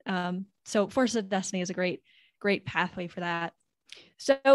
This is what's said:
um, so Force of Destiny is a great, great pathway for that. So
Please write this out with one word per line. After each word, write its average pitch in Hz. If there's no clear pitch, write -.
um, 180
so 202
Force 233
of 202
Destiny 190
is 175
a 180
great, 180
great 202
pathway 180
for -
that. 170
So 277